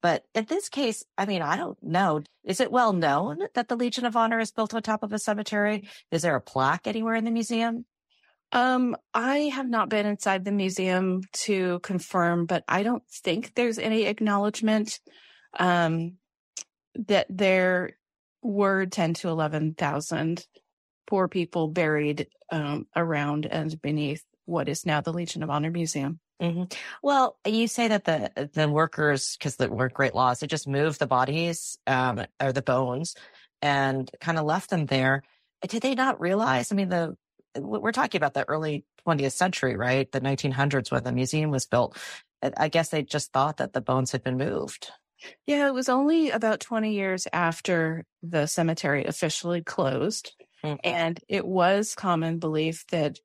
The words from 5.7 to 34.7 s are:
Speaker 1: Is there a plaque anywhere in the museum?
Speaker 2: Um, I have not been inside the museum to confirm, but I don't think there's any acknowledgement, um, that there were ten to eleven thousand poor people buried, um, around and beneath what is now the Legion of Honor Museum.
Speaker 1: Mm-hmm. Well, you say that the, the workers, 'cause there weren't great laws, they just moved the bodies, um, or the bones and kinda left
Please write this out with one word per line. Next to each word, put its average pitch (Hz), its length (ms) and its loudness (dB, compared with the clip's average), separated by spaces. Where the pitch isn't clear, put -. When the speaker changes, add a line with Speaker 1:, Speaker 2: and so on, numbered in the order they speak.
Speaker 1:
Is 165 120 0
there 160 120 2
a 127 60 0
plaque 135 460 0
anywhere 226 300 -2
in 226 100 0
the 233 40 -2
museum? 233 540 -2
Speaker 2:
Um, 254 460 4
I 277 420 2
have 262 140 -4
not 220 220 0
been 208 160 2
inside 196 400 0
the 202 60 0
museum 185 680 2
to 185 360 0
confirm, 175 680 0
but 175 200 -2
I 185 160 2
don't 240 280 -2
think - 440 -4
there's 233 240 0
any 220 260 0
acknowledgement, 214 960 0
um, 170 560 2
that 208 340 0
there 185 680 2
were 196 440 2
ten 175 280 0
to 175 140 -4
eleven 156 460 0
thousand 156 720 -4
poor 190 200 2
people 165 400 -2
buried, 151 580 0
um, 147 360 -4
around 151 480 0
and 156 380 -4
beneath 147 420 -4
what 156 220 -2
is 151 180 -4
now 151 160 0
the 165 100 -4
Legion 170 300 -6
of 151 80 -6
Honor 147 200 0
Museum. 160 500 -4
Speaker 1:
Mm-hmm. 170 240 -2
Well, 277 440 2
you 220 220 2
say 233 200 0
that 214 180 2
the, 147 480 -2
the 156 140 2
workers, 151 680 2
'cause - 180 -4
there 127 120 2
weren't 123 240 0
great 135 220 0
laws, 123 260 2
they 151 60 -6
just 151 200 -4
moved 147 320 0
the 147 80 0
bodies, 143 680 0
um, 127 380 0
or 135 100 2
the 135 100 -2
bones 131 520 0
and 135 500 0
kinda 160 220 -2
left 156 280 -2